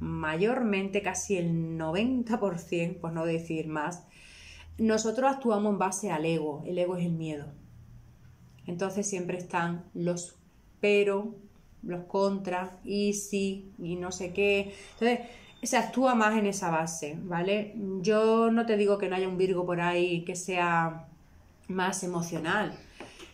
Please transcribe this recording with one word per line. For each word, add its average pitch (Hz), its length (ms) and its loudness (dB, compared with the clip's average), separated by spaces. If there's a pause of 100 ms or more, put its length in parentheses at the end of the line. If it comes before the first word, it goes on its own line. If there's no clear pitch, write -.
mayormente, 196 1000 0
casi 190 340 -2
el 165 400 0
noventa 220 640 0
por 185 180 0
cien, 170 400 -2
por 165 140 -6
no 165 140 -4
decir 165 420 -2
más, 156 400 -6 (680)
nosotros 220 520 4
actuamos 214 420 2
en 196 60 2
base 190 320 0
al 156 140 0
ego. 156 400 0
El 175 140 -2
ego 175 180 2
es 170 80 0
el 170 80 0
miedo. 156 340 -4 (1200)
Entonces 190 420 -2
siempre 180 280 -4
están 175 560 -2
los 175 440 -4 (440)
pero, 202 540 2 (480)
los 175 220 -6
contra, 190 800 -2
y 202 300 0
sí, 196 640 -4
y 175 180 -4
no 180 160 -6
sé 175 200 -8
qué. 202 420 2 (180)
Entonces, 240 340 0 (360)
se 247 140 0
actúa 247 380 4
más 220 240 4
en 208 80 4
esa 190 240 0
base, 160 500 -2
¿vale? 190 540 -2 (260)
Yo 220 520 4
no 226 120 4
te 226 120 2
digo 202 220 4
que 190 100 0
no 180 80 0
haya 190 120 0
un 185 80 -2
Virgo 180 300 2
por 175 140 0
ahí 175 440 2
que 185 120 -6
sea 170 720 0 (580)
más 185 380 -2
emocional 170 680 -2 (600)